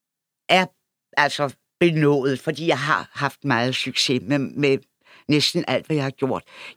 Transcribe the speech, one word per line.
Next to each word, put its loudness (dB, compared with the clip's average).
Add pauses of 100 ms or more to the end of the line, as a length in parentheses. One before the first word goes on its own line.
(480)
er 4 (500)
altså 0 (260)
benådet, 2
fordi -6
jeg 2
har -2
haft -6
meget 0
succes -2
med, -2
med 0 (500)
næsten 2
alt, -2
hvad -2
jeg 0
har -4
gjort. -4 (340)